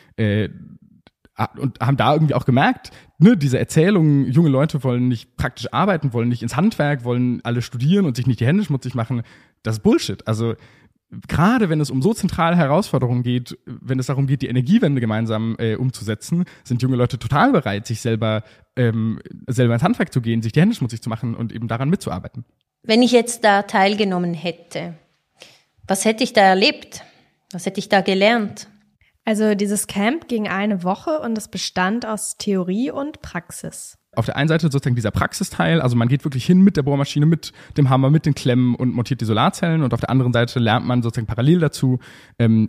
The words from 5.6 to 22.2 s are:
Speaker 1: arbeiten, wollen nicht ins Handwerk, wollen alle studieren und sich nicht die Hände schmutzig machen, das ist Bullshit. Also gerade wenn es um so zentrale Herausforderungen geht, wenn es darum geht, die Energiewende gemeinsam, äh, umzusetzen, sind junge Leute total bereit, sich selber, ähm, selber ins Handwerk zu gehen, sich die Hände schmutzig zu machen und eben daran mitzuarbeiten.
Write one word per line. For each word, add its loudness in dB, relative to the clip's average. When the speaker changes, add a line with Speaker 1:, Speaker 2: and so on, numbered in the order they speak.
Speaker 1:
arbeiten, 0
wollen 0
nicht -4
ins -6
Handwerk, 0
wollen 0
alle -2
studieren 0
und -2
sich -4
nicht 0
die 0
Hände 2
schmutzig -4
machen, -4
das -4
ist -8
Bullshit. 0
Also -2
gerade 2
wenn 0
es -4
um -2
so 2
zentrale 0
Herausforderungen 0
geht, -4
wenn -6
es -4
darum -2
geht, 0
die -4
Energiewende 2
gemeinsam, -2
äh, -2
umzusetzen, -4
sind -4
junge 0
Leute 0
total 0
bereit, -2
sich -6
selber, -2
ähm, 0
selber 2
ins 0
Handwerk 0
zu 0
gehen, -2
sich -4
die 4
Hände 4
schmutzig -6
zu -10
machen -6
und -6
eben -8
daran -2
mitzuarbeiten. -6